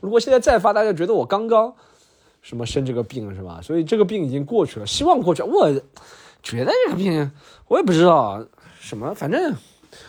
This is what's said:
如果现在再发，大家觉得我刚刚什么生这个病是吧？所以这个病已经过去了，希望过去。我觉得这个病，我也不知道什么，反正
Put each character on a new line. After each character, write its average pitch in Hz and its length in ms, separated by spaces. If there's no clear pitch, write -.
如 190 100
果 233 80
现 262 120
在 254 80
再 226 200
发， 208 120
大 208 120
家 214 100
觉 165 120
得 220 80
我 147 120
刚 214 220
刚 226 260
什 - 140
么 117 100
生 135 200
这 127 80
个 117 100
病 104 320
是 95 60
吧？ 87 200
所 156 160
以 165 60
这 214 140
个 208 80
病 196 180
已 135 60
经 143 160
过 202 200
去 - 140
了， 104 60
希 - 180
望 330 160
过 170 160
去。 - 80
我 226 300
觉 120 220
得 247 80
这 330 60
个 - 60
病， 156 340
我 - 100
也 370 60
不 202 80
知 165 140
道 113 400
什 - 180
么， 135 160
反 165 160
正 294 240